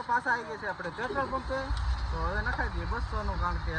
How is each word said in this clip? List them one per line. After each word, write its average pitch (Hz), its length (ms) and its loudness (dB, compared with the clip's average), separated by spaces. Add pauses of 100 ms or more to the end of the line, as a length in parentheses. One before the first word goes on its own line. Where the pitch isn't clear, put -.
પાછા 247 240 4
આવી 233 140 -2
ગયા - 140 -6
છે 214 80 -4
આપણે 175 300 -4
પેટ્રોલ 254 340 0
પંપે. 262 260 -2 (520)
તો 160 120 0
હવે 185 180 2
નખાઈ 233 320 0
દઈએ 175 180 -2
બસો 226 320 -2
નું, 196 160 0
કારણ 170 260 2
કે 170 140 0